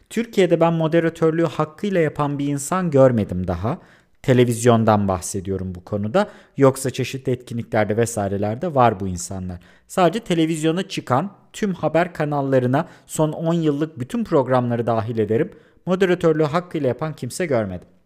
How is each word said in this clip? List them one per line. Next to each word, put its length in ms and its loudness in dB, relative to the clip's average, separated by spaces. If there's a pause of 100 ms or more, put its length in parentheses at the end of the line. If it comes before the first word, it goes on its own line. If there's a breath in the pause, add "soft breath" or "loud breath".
Türkiye'de 500 0
ben 140 4
moderatörlüğü 720 2
hakkıyla 560 -2
yapan 380 -2
bir 80 -2
insan 440 -2
görmedim 560 4
daha. 340 -4 (400 soft breath)
Televizyondan 840 4
bahsediyorum 680 -4
bu 80 -18
konuda. 460 -2 (280 loud breath)
Yoksa 320 2
çeşitli 420 -6
etkinliklerde 680 -2
vesairelerde 760 -2
var 240 4
bu 80 -4
insanlar. 520 -8 (280 soft breath)
Sadece 360 0
televizyona 640 -2
çıkan 460 -2 (200)
tüm 200 -4
haber 400 0
kanallarına 760 0 (200 loud breath)
son 240 0
on 220 -2
yıllık 460 -2
bütün 240 -6
programları 640 0
dahil 300 -2
ederim. 340 0 (340 soft breath)
Moderatörlüğü 580 2
hakkıyla 440 -2
yapan 280 -4
kimse 300 -6
görmedim. 420 -4 (180)